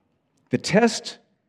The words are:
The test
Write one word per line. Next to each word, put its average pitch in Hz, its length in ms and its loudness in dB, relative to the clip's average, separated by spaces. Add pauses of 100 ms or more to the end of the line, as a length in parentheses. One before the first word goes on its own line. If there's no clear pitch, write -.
(500)
The 123 80 0
test - 600 0 (300)